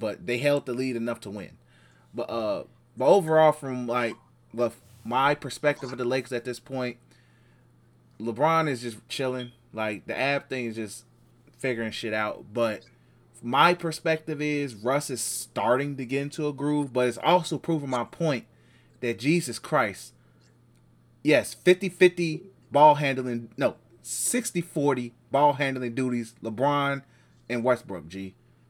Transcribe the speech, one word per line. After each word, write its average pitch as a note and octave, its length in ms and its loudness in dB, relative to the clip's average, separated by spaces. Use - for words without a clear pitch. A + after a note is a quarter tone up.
but F#2+ 280 -6
they A#2+ 100 0
held C#3+ 260 2
the B2+ 100 -6
lead C3 200 -4
enough A#2 280 -4
to G#2 80 -12
win. G2 280 -12
But, A#2 160 -6
uh, G#2+ 340 -4
but C3 100 2
overall, D#3+ 440 8
from, B2+ 380 -4
like, A#2 260 0
the, A#2 160 0
my C3+ 300 2
perspective C#3+ 560 -4
of B2+ 80 -10
the B2+ 60 -2
Lakers B2+ 280 -2
at A#2+ 120 -4
this B2 160 -8
point, B2+ 380 -8
LeBron D3+ 480 2
is B2 140 -4
just A2+ 260 -10
chilling. B2+ 420 -4
Like, G#2+ 340 -6
the A2+ 100 -6
ab C#3 320 -2
thing B2+ 180 -4
is A2 100 -6
just A2 280 -10
figuring A#2 320 -2
shit G#2+ 240 -6
out. G#2+ 380 -2
But A2+ 320 0
my C#3+ 320 4
perspective D#3+ 680 -4
is D3 360 -2
Russ B2+ 340 -2
is B2+ 100 -4
starting B2+ 760 -2
to C3 100 -8
get C3+ 160 -2
into D3 240 -6
a D3 60 -2
groove, C#3+ 400 -2
but B2 160 2
it's A#2 100 -4
also E3 400 2
proving C#3+ 320 -4
my A#2+ 140 0
point C#3+ 420 -4
that, A#2+ 180 -2
Jesus C#3+ 400 0
Christ, A2+ 560 -2
yes, C#3 300 4
fifty F#3 340 2
fifty F3 560 2
ball D3 240 8
handling, B2+ 640 -2
no, B2+ 180 0
sixty - 580 -4
forty C#3 520 -2
ball C#3+ 220 6
handling B2+ 420 -4
duties, B2 440 -2
LeBron C#3 600 0
and A#2+ 120 -2
Westbrook, G2 460 -2
G. F#2+ 260 -12